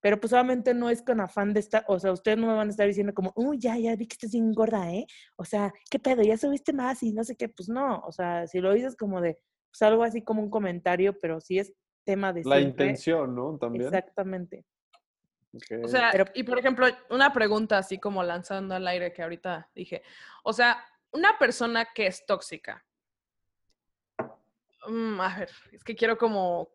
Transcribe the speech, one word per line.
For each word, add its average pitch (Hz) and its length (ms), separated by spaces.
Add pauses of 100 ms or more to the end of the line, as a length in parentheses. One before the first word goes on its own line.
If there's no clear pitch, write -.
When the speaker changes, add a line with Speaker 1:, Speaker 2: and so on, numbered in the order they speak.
Speaker 1:
pero, 208 200
pues, 226 120
obviamente 247 420
no 240 160
es 233 120
con 233 180
afán 202 340
de 214 60
estar, 214 280
o 190 100
sea, 190 140
ustedes 214 260
no 226 80
me 226 80
van 214 140
a - 20
estar 202 160
diciendo 202 280
como, 190 220
"Uy, 262 220
ya, 233 200
ya 226 180
vi 226 100
que - 80
estás 220 180
bien 226 200
gorda, 208 400
¿eh? 214 140 (300)
O 185 80
sea, 202 280 (180)
¿qué - 80
pedo? 247 240
Ya 214 160
subiste 285 340
más 262 300
y 226 100
no 220 120
sé 233 120
qué". 233 120
Pues 185 200
no, 247 380
o 165 60
sea, 170 340
si 185 140
lo 185 140
dices 247 220
como 196 240
de, 170 180 (340)
pues, - 100
algo 220 220
así 226 180
como 220 200
un 208 80
comentario, 185 720
pero 160 200
sí 185 180
es 196 140 (320)
tema 196 280
de 170 120
Speaker 2:
La 139 160
Speaker 1:
siempre. 139 100
Speaker 2:
intención, 139 640
¿no? 139 240
También. 120 280
Speaker 1:
Exactamente. 185 760 (920)
Speaker 2:
Ok. 113 100 (180)
Speaker 3:
O 233 60
sea, 240 240
Speaker 1:
Pero 190 120 (100)
Speaker 3:
y 254 100
por 247 140
ejemplo, 254 280 (240)
una 269 220
pregunta 214 460
así 190 200
como 196 240
lanzando 185 520
al 185 140
aire 180 240
que 175 100
ahorita 170 520
dije. - 280 (420)
O - 80
sea, 240 320 (280)
una 392 260
persona 233 560
que 214 120
es - 200
tóxica. - 580 (2000)
Mm, 220 320
a 185 180
ver, 190 120 (220)
es - 120
que 226 120
quiero 226 220
como 185 560